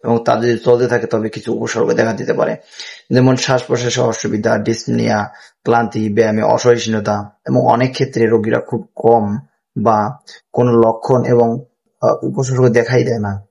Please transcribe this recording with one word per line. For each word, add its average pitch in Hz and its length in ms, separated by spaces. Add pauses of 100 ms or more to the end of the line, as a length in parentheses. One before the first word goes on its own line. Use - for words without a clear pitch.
এবং 117 200
তা 123 120
যদি 117 220
চলতে 120 280
থাকে 117 200
তবে 110 220
কিছু 110 240
উপসর্গ 113 400
দেখা 113 200
দিতে - 200
পারে, - 240 (540)
যেমন 127 260
শ্বাস 127 280
প্রশ্বাসে 123 360
অসুবিধা, 113 560
dyspnea, 113 680 (400)
ক্লান্তি, 110 500
ব্যায়ামে 110 280
অসহিষ্ণুতা 110 880 (160)
এবং 127 200
অনেক 123 260
ক্ষেত্রে 123 340
রোগীরা 113 340
খুব - 360
কম 110 420 (380)
বা 107 420 (340)
কোনো 123 200
লক্ষণ 117 520
এবং, 120 360 (420)
আহ, 123 200
উপসর্গ 131 460
দেখাই 117 360
দেয় 117 160
না। 101 300